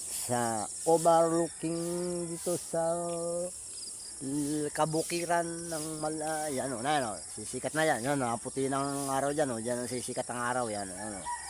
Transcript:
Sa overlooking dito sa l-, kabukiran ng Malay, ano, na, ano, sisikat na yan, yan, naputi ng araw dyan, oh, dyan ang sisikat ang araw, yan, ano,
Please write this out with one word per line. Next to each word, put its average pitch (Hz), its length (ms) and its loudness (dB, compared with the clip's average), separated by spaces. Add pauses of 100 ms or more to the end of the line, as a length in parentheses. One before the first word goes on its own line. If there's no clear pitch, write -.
(300)
Sa 117 360 2 (240)
overlooking 165 880 6 (520)
dito 170 280 -2
sa 165 360 0 (1300)
l-, 147 480 0
kabukiran 165 720 2
ng 170 400 -6 (160)
Malay, 156 560 -2
ano, 123 240 -2
na, 147 240 2
ano, 98 160 -4 (160)
sisikat 127 400 -4
na 160 80 4
yan, 139 160 4
yan, 143 160 2
naputi 127 480 0
ng 139 480 0
araw 135 160 4
dyan, 147 240 2
oh, 113 80 -2
dyan 123 240 0
ang - 80 -6
sisikat 123 400 -2
ang 123 80 -2
araw, 120 320 2
yan, 101 160 -2
ano, - 320 -6 (280)